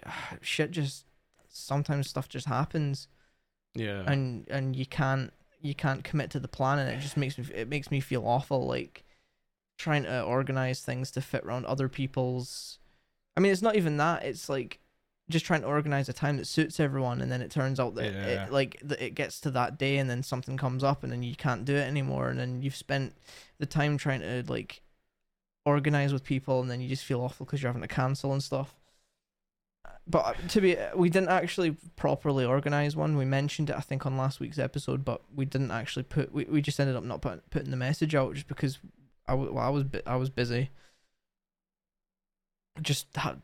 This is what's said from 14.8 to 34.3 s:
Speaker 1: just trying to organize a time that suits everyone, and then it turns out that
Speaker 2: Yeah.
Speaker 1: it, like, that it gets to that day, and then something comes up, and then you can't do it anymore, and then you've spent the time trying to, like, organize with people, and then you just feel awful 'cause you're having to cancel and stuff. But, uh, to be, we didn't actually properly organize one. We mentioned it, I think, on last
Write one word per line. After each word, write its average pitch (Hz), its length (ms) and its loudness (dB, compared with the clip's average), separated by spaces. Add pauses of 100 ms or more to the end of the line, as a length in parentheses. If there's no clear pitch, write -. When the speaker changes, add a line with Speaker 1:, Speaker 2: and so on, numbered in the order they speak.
Speaker 1:
just 160 160 2
trying 160 180 2
to 98 60 -4
organize 143 400 2
a 127 60 -4
time 143 240 0
that - 80 -4
suits 156 340 2
everyone, 135 400 2
and 127 120 -2
then 127 100 -2
it - 100 -8
turns 131 280 0
out 120 160 0
that 110 180 -2
Speaker 2:
Yeah. 98 320 -2
Speaker 1:
it, 95 80 -8
like, 139 300 2
that 143 180 -4
it 120 140 -4
gets 127 260 -4
to 147 100 0
that 127 260 0
day, 139 200 2
and 135 120 2
then 123 140 -2
something 131 320 -6
comes 131 280 -2
up, 139 200 2
and 127 80 -4
then 120 120 -4
you 123 120 -6
can't 123 300 0
do 143 100 2
it 143 120 4
anymore, 135 420 0
and 127 100 -2
then 123 220 -4
you've 135 140 -4
spent 135 400 -2 (420)
the 147 80 -2
time 147 320 2
trying 135 240 0
to, 117 260 -4
like, - 340 -6 (840)
organize 143 480 4
with 135 100 0
people, 131 380 2
and 127 100 -2
then 123 80 -4
you 127 80 -4
just 135 160 -4
feel 127 180 0
awful 127 240 -6
'cause 139 160 -2
you're 131 80 0
having 120 120 -2
to - 120 -6
cancel 135 380 0
and 139 120 0
stuff. 139 320 -4 (1300)
But, 160 180 4
uh, 117 80 2 (160)
to 214 120 6
be, 185 160 6 (180)
we 175 140 6
didn't 185 200 4
actually 175 420 2 (240)
properly 139 500 2
organize 143 500 2
one. 151 220 2
We 131 80 2
mentioned 139 460 2
it, - 40 -2
I 147 60 -2
think, 135 240 -4
on 135 100 0
last 135 240 0